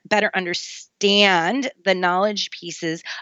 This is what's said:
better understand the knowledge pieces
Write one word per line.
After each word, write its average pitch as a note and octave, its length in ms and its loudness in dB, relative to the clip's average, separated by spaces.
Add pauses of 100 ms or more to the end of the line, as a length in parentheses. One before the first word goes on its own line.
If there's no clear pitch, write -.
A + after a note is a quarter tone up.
better G#3 300 2
understand G3 1400 0 (120)
the F#3+ 120 2
knowledge F#3 560 0
pieces E3 520 -8 (200)